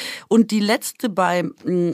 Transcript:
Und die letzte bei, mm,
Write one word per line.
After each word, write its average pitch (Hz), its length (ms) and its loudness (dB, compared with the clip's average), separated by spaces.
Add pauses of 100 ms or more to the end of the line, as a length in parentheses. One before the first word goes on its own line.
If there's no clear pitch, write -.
(280)
Und 220 240 4
die 214 80 0
letzte 214 500 -2
bei, 180 320 0
mm, 175 520 -2